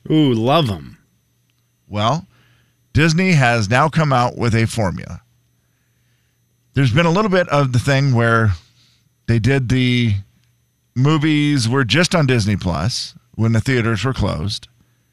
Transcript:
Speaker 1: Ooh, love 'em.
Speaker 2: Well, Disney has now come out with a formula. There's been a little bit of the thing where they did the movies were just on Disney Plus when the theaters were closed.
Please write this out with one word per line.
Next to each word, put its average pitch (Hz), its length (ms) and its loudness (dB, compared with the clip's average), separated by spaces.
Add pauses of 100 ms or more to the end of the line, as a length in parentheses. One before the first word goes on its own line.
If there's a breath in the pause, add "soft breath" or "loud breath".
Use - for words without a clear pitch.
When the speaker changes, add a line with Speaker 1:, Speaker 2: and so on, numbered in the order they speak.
Speaker 1:
Ooh, 151 240 2
love 123 380 0
'em. 69 280 -10 (880)
Speaker 2:
Well, 113 400 -2 (640)
Disney 170 420 2
has 120 360 2
now 139 180 2
come 151 240 -2
out 123 240 0
with 113 160 -2
a 113 140 2
formula. 87 560 -6 (1500)
There's 131 180 0
been 170 140 2
a 165 40 2
little 202 200 0
bit 180 180 0
of 143 240 0
the 123 60 2
thing 135 360 0
where 117 380 2 (720 loud breath)
they 117 120 0
did 131 300 0
the 123 460 0 (800)
movies 147 720 0
were 131 160 0
just 170 300 2
on 156 120 2
Disney 107 300 2
Plus 90 580 -4 (200)
when 113 180 0
the 113 80 2
theaters 113 440 -2
were 131 80 -2
closed. 92 560 -6 (440)